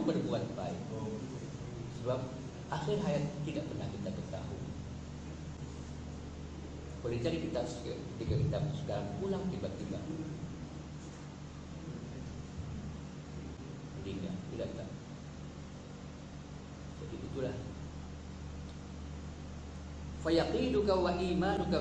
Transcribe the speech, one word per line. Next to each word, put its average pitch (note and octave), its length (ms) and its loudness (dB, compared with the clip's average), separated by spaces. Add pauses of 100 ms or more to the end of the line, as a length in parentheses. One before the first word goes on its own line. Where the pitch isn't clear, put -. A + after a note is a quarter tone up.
berbuat C3 380 4 (100)
baik. - 260 -2 (1200)
Sebab A#2+ 200 2 (500)
akhir G#3 320 2
hayat D3 220 4 (180)
tidak - 240 0
pernah - 240 -2
kita - 240 0
ketahui. - 500 -2 (2250)
Boleh A#2 180 2
jadi E3 220 4
kita, B2 240 2
ketika - 720 0
kita - 220 6 (260)
sekarang G2+ 320 2
pulang, F#3+ 320 2
tiba-tiba - 480 0 (4000)
meninggal, F#2+ 400 0 (160)
tidak G#2+ 240 0
tahu. - 160 -4 (2000)
Jadi - 240 -4
itulah. B2+ 320 0 (2750)
"Fayaqiduka G#3 800 6
wa F3 160 6
imanuka F#3 640 6